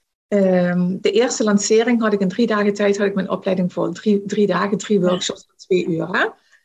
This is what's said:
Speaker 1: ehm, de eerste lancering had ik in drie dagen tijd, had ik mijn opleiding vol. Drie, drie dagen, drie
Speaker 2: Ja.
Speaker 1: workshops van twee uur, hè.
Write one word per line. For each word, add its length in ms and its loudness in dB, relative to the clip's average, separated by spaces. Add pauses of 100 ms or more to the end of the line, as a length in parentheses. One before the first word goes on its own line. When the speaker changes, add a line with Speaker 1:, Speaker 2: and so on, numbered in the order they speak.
(280)
Speaker 1:
ehm, 720 0
de 100 -2
eerste 320 0
lancering 580 2
had 120 0
ik 60 0
in 80 0
drie 200 0
dagen 260 0
tijd, 240 0
had 100 0
ik 80 -2
mijn 140 -4
opleiding 440 -2
vol. 180 -2
Drie, 340 0
drie 220 0
dagen, 300 -2
drie 220 0
Speaker 2:
Ja. 80 2
Speaker 1:
workshops 400 -4
van 80 -20
twee 300 -2
uur, 220 -4
hè. 200 -2 (380)